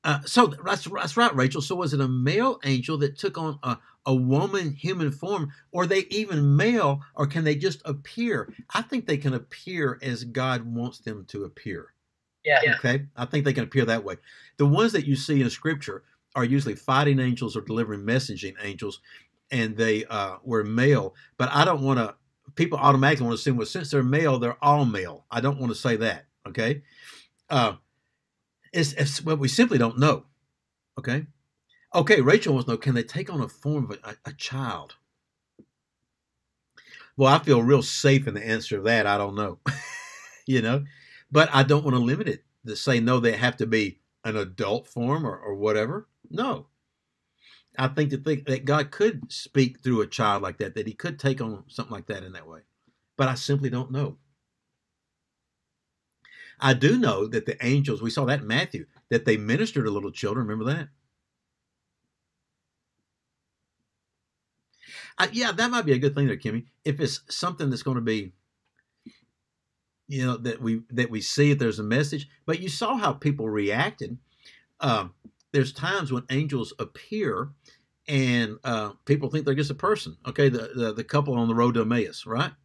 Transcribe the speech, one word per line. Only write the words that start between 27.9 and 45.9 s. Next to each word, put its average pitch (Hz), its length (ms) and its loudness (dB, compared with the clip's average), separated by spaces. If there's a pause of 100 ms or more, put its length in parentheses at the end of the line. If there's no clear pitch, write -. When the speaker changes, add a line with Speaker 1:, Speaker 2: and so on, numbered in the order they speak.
Speaker 1:
it's, 151 200 0
it's - 300 -2
what 156 160 0
we 139 80 0
simply 226 300 4
don't 120 200 2
know, 143 280 4 (720)
okay? 139 280 -4 (680)
Okay, 175 280 6
Rachel 139 320 6
wants 123 120 2
to 123 60 -2
know, 113 60 0
can 135 160 0
they 117 100 0
take - 280 -8
on 151 100 -4
a 107 80 -4
form 143 360 -4
of 104 60 -10 (120)
a, 107 60 -12
a, 107 60 -14 (140)
a - 40 -14
child? 117 600 -8 (2250)
Well, 135 160 8
I 156 60 6
feel 127 240 6
real 127 180 6
safe 139 460 2
in 101 60 -6
the 104 120 -8
answer 107 320 -2
of 95 80 -6
that. 110 220 4
I 101 100 4
don't 101 180 -2
know, 101 240 -4 (440)
<laughs> - 420 -20
you 131 160 2
know? 131 240 0 (460)
But 151 200 6
I 135 120 6
don't 147 200 4
wanna 127 160 2
limit 156 280 0
it - 160 -6 (220)
to 107 100 -8
say, 123 240 0
no, 120 200 2
they 113 140 2
have 120 240 -2
to 107 80 -2
be 110 340 0 (240)
an 110 120 -4
adult 98 520 -4
form 135 380 -2
or, 95 120 -6
or 101 180 -8
whatever. 107 520 -2 (220)